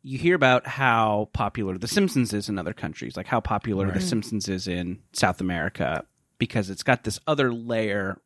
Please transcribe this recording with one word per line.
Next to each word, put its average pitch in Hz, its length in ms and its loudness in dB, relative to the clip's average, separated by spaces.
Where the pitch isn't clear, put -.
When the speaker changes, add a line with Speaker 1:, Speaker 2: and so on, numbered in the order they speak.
Speaker 1:
you 131 160 -10
hear 175 160 4
about 127 320 6
how 113 680 2
popular 101 420 -2
The 92 120 -6
Simpsons 131 440 2
is 101 160 -4
in 101 100 -2
other 85 140 -4
countries, - 460 -8
like 92 80 -10
how 120 140 2
popular 101 460 0
The 95 60 2
Speaker 2:
Right. 92 100 0
Speaker 1:
Simpsons 107 460 -2
is 95 180 -2
in 90 340 -4
South - 280 2
America, 80 680 -2
because 104 320 -2
it's 95 120 -10
got 123 220 0
this 107 220 -6
other 139 260 2
layer 110 720 -2